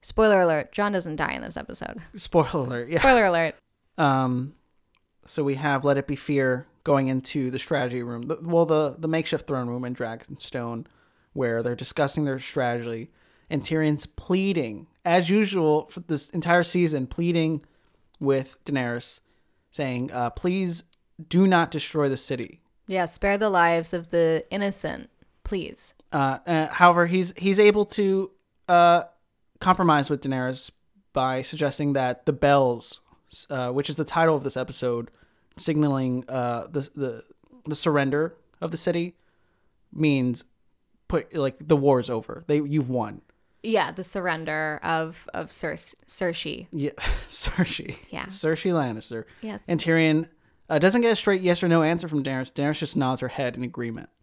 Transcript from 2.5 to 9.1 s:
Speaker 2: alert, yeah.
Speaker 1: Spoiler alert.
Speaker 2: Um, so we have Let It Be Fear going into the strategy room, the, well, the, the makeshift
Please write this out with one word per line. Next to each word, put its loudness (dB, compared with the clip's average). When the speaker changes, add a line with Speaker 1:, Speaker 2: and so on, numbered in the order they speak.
Speaker 2:
alert, -4
yeah. 0
Speaker 1:
Spoiler 6
alert. 2
Speaker 2:
Um, 0
so -4
we 0
have -2
Let 4
It -4
Be -4
Fear 0
going 2
into -2
the -6
strategy -2
room, -8
the, -4
well, 4
the, 2
the -4
makeshift -2